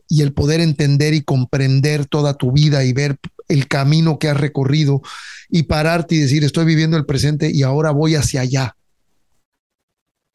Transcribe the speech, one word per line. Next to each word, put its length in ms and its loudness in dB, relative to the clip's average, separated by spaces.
y 140 2
el 100 0
poder 300 0
entender 520 2
y 100 0
comprender 840 0
toda 300 0
tu 180 -2
vida 320 2
y 80 0
ver 240 -2
el 180 0
camino 500 2
que 120 -2
has 100 0
recorrido 600 0
y 140 0
pararte 520 0
y 40 2
decir, 260 2
"Estoy 180 0
viviendo 320 2
el 100 0
presente 480 -2
y 100 2
ahora 280 0
voy 240 0
hacia 240 -2
allá". 380 -4